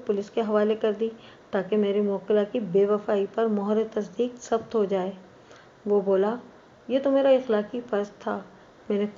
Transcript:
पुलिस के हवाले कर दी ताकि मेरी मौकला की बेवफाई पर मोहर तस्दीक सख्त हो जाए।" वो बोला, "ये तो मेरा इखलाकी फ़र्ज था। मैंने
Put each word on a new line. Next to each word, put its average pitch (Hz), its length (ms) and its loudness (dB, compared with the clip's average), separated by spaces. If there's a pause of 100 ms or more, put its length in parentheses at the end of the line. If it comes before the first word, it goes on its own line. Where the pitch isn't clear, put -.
पुलिस 202 220 -2
के 233 120 -2
हवाले 214 340 2
कर 214 180 0
दी 226 180 -4 (420)
ताकि 190 220 -2
मेरी 202 260 2
मौकला 202 420 0
की 208 160 -4 (120)
बेवफाई 202 540 2
पर 226 220 -2
मोहर 214 360 0 (120)
तस्दीक 226 420 -4
सख्त - 380 -4
हो 214 100 2
जाए।" 190 280 -2 (760)
वो 208 140 2
बोला, 196 360 2 (520)
"ये 262 100 2
तो 269 120 0
मेरा 269 200 4
इखलाकी 240 500 0
फ़र्ज 208 280 -4 (100)
था। 208 160 -6 (540)
मैंने 208 180 0 (100)